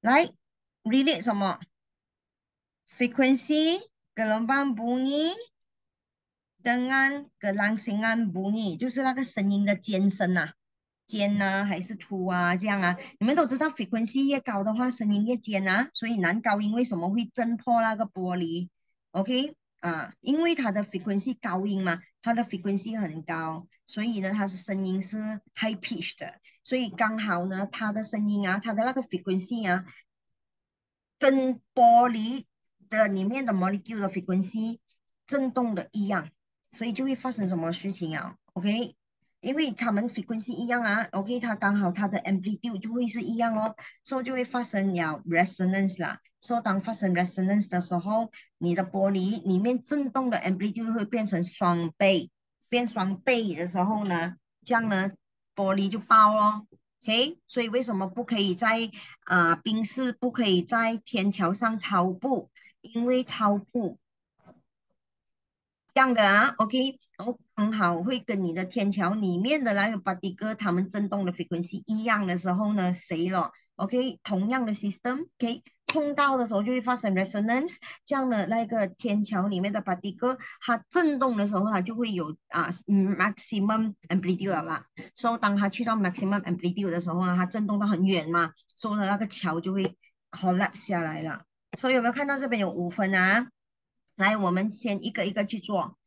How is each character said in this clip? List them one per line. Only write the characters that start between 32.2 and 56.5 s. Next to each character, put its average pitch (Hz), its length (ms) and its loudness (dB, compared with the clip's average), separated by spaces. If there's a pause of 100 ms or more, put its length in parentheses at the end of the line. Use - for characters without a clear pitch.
的 214 200 4
里 190 160 0
面 262 200 -2
的 226 80 0
molecule 196 480 -2
的 190 80 0
frequency 190 680 -2 (480)
震 269 260 0
动 240 220 0
的 175 160 -4
一 208 160 -4
样， 175 240 -2 (420)
所 226 140 -8
以 240 60 -4
就 262 120 -4
会 269 120 0
发 254 160 -6
生 202 160 -2
什 180 100 0
么 165 140 -2
事 196 200 -6
情 160 240 -6
啊？ - 200 -8 (160)
OK， 208 420 -2 (460)
因 269 140 -4
为 294 180 0
它 233 180 -2
们 214 180 2
frequency 226 440 -6
一 240 140 -4
样 240 160 0
啊， 214 300 0
OK， 214 280 -2
它 226 160 -2
刚 208 200 2
好 196 160 2
它 196 160 -2
的 196 120 -2
amplitude 202 600 -2
就 226 120 -8
会 240 160 0
是 226 140 -4
一 226 140 -4
样 226 200 2
哦， 220 180 -2 (280)
所 262 180 -4
以 240 40 -6
就 254 80 -6
会 254 120 -2
发 240 200 -4
生 196 300 0
了 160 320 -2
resonance 185 760 2
啦。 151 200 -4 (200)
所 240 180 -2
以 226 40 -4
当 196 200 0
发 233 100 -6
生 190 220 0
resonance 185 560 2
的 180 100 0
时 175 160 -2
候， 214 340 -2 (280)
你 175 160 2
的 190 100 2
玻 196 260 0
璃 196 320 0
里 185 160 2
面 247 240 2
震 285 300 -2
动 262 160 0
的 220 80 0
amplitude 208 560 -2
会 214 140 0
变 220 200 -2
成 180 160 0
双 175 540 0
倍， 196 340 4 (380)
变 240 180 0
双 196 320 -2
倍 226 360 0
的 165 120 -4
时 180 160 0
候 214 220 0
呢， 175 320 -2 (260)
这 240 120 -2
样 226 160 0
呢， 196 220 0 (440)
玻 196 180 2
璃 196 160 2
就 220 80 -4
爆 214 380 6
咯。 214 300 2 (360)